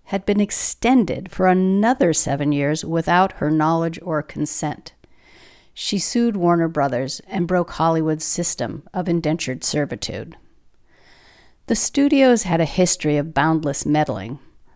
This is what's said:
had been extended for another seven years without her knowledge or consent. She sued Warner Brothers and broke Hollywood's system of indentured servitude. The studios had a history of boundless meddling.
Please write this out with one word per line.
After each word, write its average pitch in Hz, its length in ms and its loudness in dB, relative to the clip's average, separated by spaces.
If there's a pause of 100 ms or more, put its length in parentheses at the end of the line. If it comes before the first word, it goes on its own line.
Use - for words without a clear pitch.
had 196 200 -4
been 208 140 2
extended - 880 0
for 185 160 0
another 190 640 4
seven 139 380 0
years 143 340 0
without 165 500 2
her - 180 0
knowledge 165 500 0
or 156 180 -4
consent. - 720 -8 (800)
She - 260 -4
sued 233 380 0
Warner 170 320 4
Brothers 139 600 -2
and 170 200 -2
broke 175 220 0
Hollywood's 160 540 0
system - 580 -4 (100)
of 180 160 -4
indentured 160 540 -2
servitude. - 760 -6 (1300)
The 233 80 2
studios 269 640 4
had 170 180 0
a 160 60 2
history 156 500 0
of 156 160 -2
boundless 151 540 0
meddling. 131 540 -2 (360)